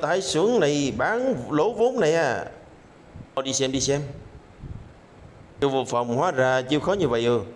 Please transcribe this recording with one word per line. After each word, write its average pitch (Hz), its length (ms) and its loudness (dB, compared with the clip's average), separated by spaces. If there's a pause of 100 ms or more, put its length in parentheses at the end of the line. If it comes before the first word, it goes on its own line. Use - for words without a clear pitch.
tại 175 220 0
xưởng 196 380 2
này 143 360 2
bán 226 380 0 (160)
lỗ 156 220 2
vốn 240 280 0
này 160 140 4
à. 131 300 0 (920)
Thôi 135 100 -4
đi 135 80 -4
xem, 131 200 0
đi 135 80 0
xem. 139 200 0 (1600)
Vô 135 280 2
phòng 120 280 0
hóa 175 140 2
ra 131 320 2
chịu 143 180 0
khó 175 120 0
như 190 160 0
vậy 117 180 2
ừ. 120 140 4 (160)